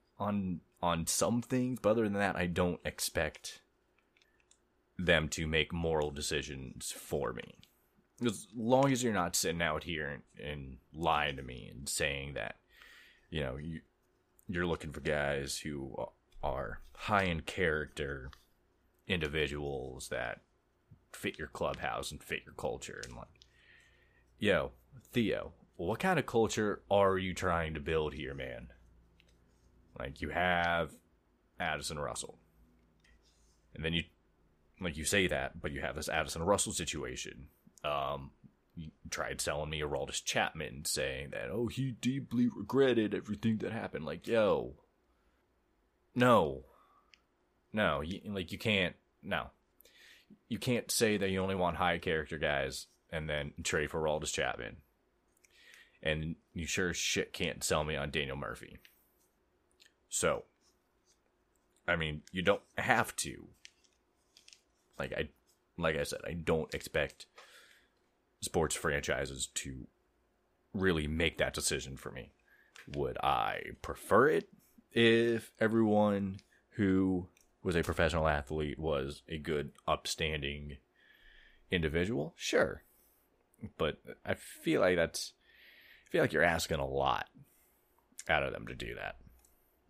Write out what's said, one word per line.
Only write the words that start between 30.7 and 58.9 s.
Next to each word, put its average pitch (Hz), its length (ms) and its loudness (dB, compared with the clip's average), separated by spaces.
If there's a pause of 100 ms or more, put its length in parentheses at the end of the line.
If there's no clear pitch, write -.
Addison 78 380 -4
Russell. - 420 -8 (1300)
And - 100 -8
then 82 80 0
you, 82 120 0 (760)
like, 87 160 -4
you 80 80 -6
say 98 220 4
that, 71 340 -2
but 76 120 -6
you 69 100 -6
have 65 120 -4
this - 140 -6
Addison 78 340 -2
Russell 95 300 2
situation. 69 760 -6 (360)
Um, 69 480 -4 (420)
you 78 160 -10 (200)
tried 69 300 -4
selling 76 300 -2
me 78 100 -2
Aroldis 69 440 -2
Chapman, 78 600 -2
saying 67 460 -2
that, - 200 -6
oh, 117 160 -2
he 131 260 -4
deeply 123 560 0
regretted 113 640 4
everything 104 460 0
that 95 140 -4
happened. - 320 -6
Like, 78 220 -8
yo, 87 480 4 (1400)
no. 98 500 6 (1080)
No, 85 280 2
you, 82 260 -6
like, 98 260 -6
you 95 60 -8
can't, 98 360 2 (280)
no. 82 280 -4 (960)
You 107 100 -4
can't 120 320 0
say 107 260 4
that 98 140 2
you 95 100 2
only 95 140 0
want 87 220 2
high 87 220 2
character 80 400 -2
guys 69 480 0 (240)
and 78 180 -4
then 73 240 -4 (100)
trade 76 280 0
for 82 100 -2
Aroldis 76 320 0
Chapman. 58 440 -4 (1300)
And 78 340 -2 (180)
you 85 120 -6
sure 90 240 0
as 82 60 -4
shit - 360 -2
can't - 320 -4
sell 78 180 2
me 76 140 -2
on 71 140 -4
Daniel 69 260 -2
Murphy. 60 420 -10 (1300)